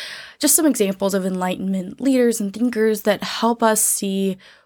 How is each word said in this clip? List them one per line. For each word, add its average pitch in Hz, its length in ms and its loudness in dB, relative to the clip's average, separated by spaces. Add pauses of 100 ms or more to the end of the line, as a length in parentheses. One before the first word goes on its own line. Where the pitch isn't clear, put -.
(380)
just - 160 2
some 320 120 2
examples 196 460 0
of 190 140 0
Enlightenment 185 760 -4
leaders 247 400 2
and 196 120 -4
thinkers 220 500 0
that 202 200 0
help 233 400 -2
us 220 200 4
see 190 560 0 (280)